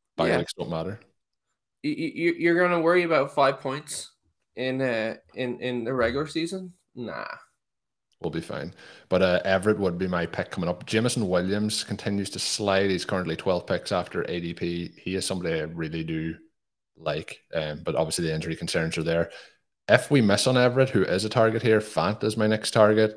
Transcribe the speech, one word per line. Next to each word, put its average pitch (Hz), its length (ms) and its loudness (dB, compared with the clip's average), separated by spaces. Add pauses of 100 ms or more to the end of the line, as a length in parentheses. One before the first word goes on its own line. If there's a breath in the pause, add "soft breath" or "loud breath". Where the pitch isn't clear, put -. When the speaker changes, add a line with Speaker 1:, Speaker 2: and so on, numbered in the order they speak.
(160)
Speaker 1:
Bye - 120 2
Speaker 2:
Yeah. 131 100 2
Speaker 1:
weeks - 160 -6
don't 85 160 -8
matter. 85 280 -6 (840)
Speaker 2:
You, 151 80 -2
you, 165 460 -2
you're 170 220 2
gonna 175 200 2
worry 175 240 4
about 147 280 2
five 139 280 2
points - 500 -8 (460)
in, 131 240 -2
uh, 113 360 0 (180)
in, 123 260 -4
in 123 240 -4
the 127 100 -2
regular 127 320 0
season? 175 460 -6 (240)
Nah. 95 300 -8 (960)
Speaker 1:
We'll 80 100 -4
be 82 100 -4
fine. 73 320 -8 (380 loud breath)
But, 92 120 4
uh, 90 220 4
Everett 95 340 4
would 90 200 0
be 92 100 -2
my 87 180 0
pick - 240 -6
coming 87 200 -2
up. - 160 -6
Jameson 113 420 0
Williams 98 560 0
continues 101 460 -4
to - 80 -10
slide. 101 520 2
He's 90 140 -2
currently 87 320 -2
twelve 90 300 -2
picks - 260 -4
after 90 380 -2
A 87 100 -4
D 85 140 -6
P. 87 420 -4
He 92 180 -6
is 92 120 -4
somebody 87 340 -2
I 76 40 -4
really 82 380 -6
do 80 320 -4 (640)
like, 78 460 -6 (120)
um, 76 300 -4
but 82 120 -2
obviously 82 300 -2
the 80 80 0
injury 80 220 -4
concerns 82 400 -2
are 82 60 -2
there. 82 280 0 (560 loud breath)
If - 240 6
we 143 120 6
miss 104 240 4
on 127 100 2
Everett, 127 320 4
who 127 140 2
is 98 240 0
a - 20 -4
target 113 320 2
here, 110 200 4
Fant 107 440 -2
is 110 140 0
my 107 80 2
next 107 240 0
target. 107 460 6